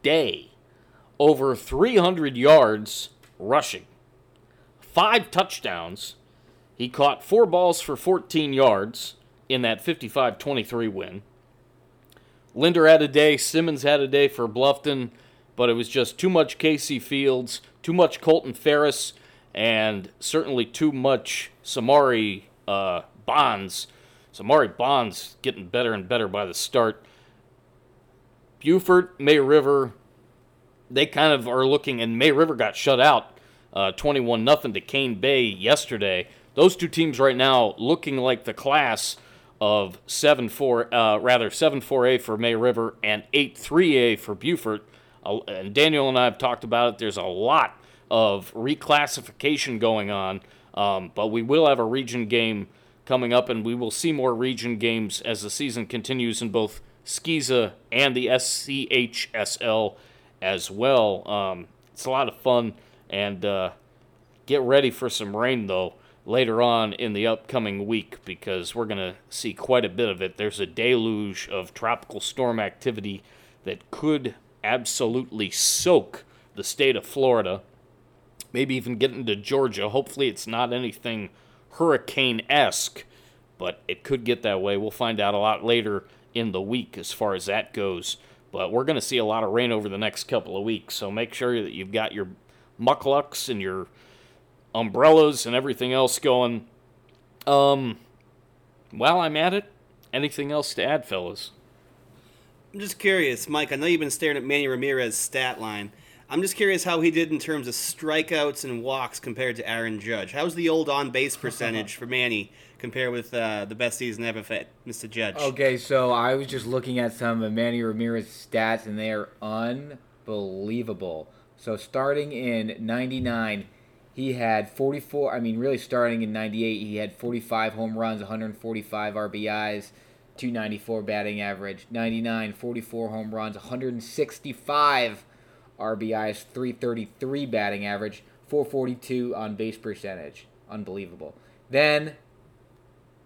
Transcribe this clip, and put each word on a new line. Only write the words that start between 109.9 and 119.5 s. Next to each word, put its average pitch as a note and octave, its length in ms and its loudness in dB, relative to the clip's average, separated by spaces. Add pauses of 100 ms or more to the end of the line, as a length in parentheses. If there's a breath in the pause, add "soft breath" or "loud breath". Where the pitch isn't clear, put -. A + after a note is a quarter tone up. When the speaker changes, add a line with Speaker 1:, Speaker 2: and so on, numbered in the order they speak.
Speaker 2:
Judge. G2+ 340 -6
How's D#3 220 -4
the E3+ 140 -2
old D#3+ 220 0
on-base C3+ 480 -2
percentage A2+ 560 -6
Speaker 3:
<laughs> - 20 -18
Speaker 2:
for - 80 -14
Manny A#2+ 480 -4 (240 soft breath)
compared B2 360 -6
with, A#2 200 -8
uh, A2 320 -4
the G#2 100 -12
best A#2+ 220 -4
season A#2 280 -6
ever A2 180 -6
for G#2+ 180 -8 (240)
Mister A#2 240 -14
Judge? A2 280 -4
Speaker 3:
Okay, C3+ 420 0
so B2+ 320 2
I A#2+ 240 2
was C3+ 120 -4
just A#2+ 200 -8
looking B2 320 -4
at A#2 160 -2
some A#2 280 -2
of A2 120 -2
Manny A#2 280 -2
Ramirez's A2+ 720 -4
stats, A2+ 320 0
and G#2+ 140 -10
they A2 120 -4
are G#2+ 200 -6 (100)
unbelievable. G#2+ 1900 -8 (260 soft breath)